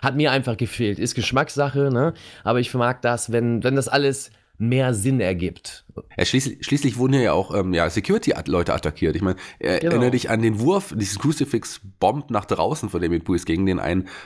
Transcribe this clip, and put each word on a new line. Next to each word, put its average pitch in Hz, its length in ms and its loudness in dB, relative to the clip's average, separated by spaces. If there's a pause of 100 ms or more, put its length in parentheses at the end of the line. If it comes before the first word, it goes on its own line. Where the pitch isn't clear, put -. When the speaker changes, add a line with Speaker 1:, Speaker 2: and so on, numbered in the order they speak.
Speaker 1:
hat 135 140 0
mir 147 140 2
einfach 127 280 0
gefehlt. 110 420 -2
Ist 113 160 -2
Geschmackssache, 139 760 0
ne? 135 240 2 (300)
Aber 120 160 2
ich 120 140 -2
mag 123 280 0
das, 120 300 -2
wenn, 117 320 2
wenn 131 140 2
das 131 100 0
alles 139 440 0 (260)
mehr 127 360 2
Sinn 120 260 2
ergibt. 90 640 -4 (300)
Speaker 2:
Ja, 92 80 0
schließlich, 131 400 -2
schließlich 139 340 0
wurden 131 160 2
hier 135 100 4
ja 82 100 4
auch, 92 220 0
ähm, 92 180 0
ja, 82 160 2
Security-At-, - 580 0
Leute 87 280 2
attackiert. 78 400 0
Ich 90 80 -4
mein, 92 120 0 (220)
äh, - 220 0
Speaker 1:
Genau. 165 140 0
Speaker 2:
erinnere 123 180 2
dich 127 180 0
an 113 140 0
den 110 160 2
Wurf, 190 360 0
diesen 101 240 -4
Crucifix-Bomb 135 1080 -2
nach 104 160 -2
draußen 104 420 -2
von 87 140 -2
Damien 85 220 0
Priest 87 240 -2
gegen 85 180 0
den 92 140 2
einen 90 280 -2 (180)